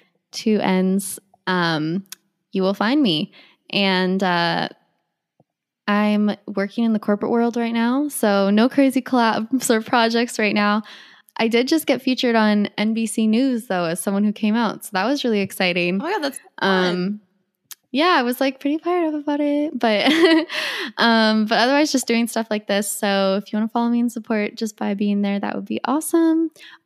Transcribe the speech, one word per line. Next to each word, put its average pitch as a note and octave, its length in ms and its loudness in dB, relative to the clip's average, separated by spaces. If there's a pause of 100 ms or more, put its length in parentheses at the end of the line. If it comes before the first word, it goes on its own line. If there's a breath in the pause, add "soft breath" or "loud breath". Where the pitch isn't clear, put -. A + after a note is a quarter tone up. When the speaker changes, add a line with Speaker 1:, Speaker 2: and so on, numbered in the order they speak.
(300 loud breath)
Speaker 1:
two G#3+ 300 0
N's, F#3+ 580 0 (280)
um, E3+ 580 -2 (480)
you F#3+ 100 0
will G3 120 2
find C4 280 2
me. F3+ 300 0 (380 loud breath)
And, F#3+ 520 2
uh, E3+ 460 0 (1200)
I'm G#3 420 2 (160)
working G3+ 380 -4
in A3+ 80 2
the G#3+ 80 0
corporate G#3 320 -2
world A#3 240 0
right A#3 180 -2
now, B3 340 0
so G3+ 420 2
no G#3+ 180 4
crazy C4+ 340 2
collabs A#3 640 0
or A3 140 2
projects A#3 560 0
right G#3+ 160 0
now. G#3 280 0 (560 loud breath)
I A3+ 100 0
did A#3 180 2
just D#4+ 200 0
get B3 160 0
featured B3 340 0
on G#3+ 300 2 (120)
N G#3+ 160 0
B A3+ 120 -2
C A3 200 -2
News, A#3 400 0
though, F3+ 180 -2
as E3+ 160 -2
someone G3+ 240 -2
who G#3 80 0
came G#3+ 220 -2
out. A3+ 300 -2
So - 80 -16
that F#3+ 140 0
was C#4 180 -2
really A3 160 0
exciting. F3+ 600 0
Speaker 2:
Oh C4+ 40 -4
my E4+ 80 -4
God, G#4 100 -4
that's C#4 160 -6 (220)
fun. F#3 340 2
Speaker 1:
Um, F#3+ 260 -4 (720)
yeah, E4 240 2
I C4+ 60 2
was, B3 180 -2
like, C4+ 180 -2
pretty C#4+ 200 -2
fired E4+ 340 -2
up D4+ 80 -4
about D4 200 -4
it, D4 380 -2
but, A3+ 320 2
<laughs> E4 840 0
um, A3 480 4
but G#3 140 0
otherwise C#4+ 340 2
just B3+ 140 0
doing A#3 200 0
stuff A3 240 -4
like G#3 160 -4
this. G3+ 240 -2
So G3 500 0
if - 120 -10
you G#3+ 60 -2
wanna A3 100 0
follow A#3 220 0
me A#3+ 100 0
and A#3+ 100 0
support G#3+ 460 -4
just A3 220 -8
by G#3 160 -4
being G3+ 260 -2
there, G3+ 180 -2
that G#3 160 -6
would G3 120 -8
be G#3+ 180 -6
awesome. D#4+ 680 0 (360 loud breath)